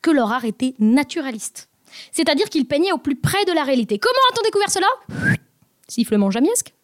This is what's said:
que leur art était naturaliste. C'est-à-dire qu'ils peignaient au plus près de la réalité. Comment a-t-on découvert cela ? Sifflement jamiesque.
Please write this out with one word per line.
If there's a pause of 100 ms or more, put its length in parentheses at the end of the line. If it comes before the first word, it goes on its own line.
que
leur
art
était
naturaliste. (420)
C'est-à-dire
qu'ils
peignaient
au
plus
près
de
la
réalité.
Comment (160)
a-t-on
découvert
cela ? (1000)
Sifflement
jamiesque. (100)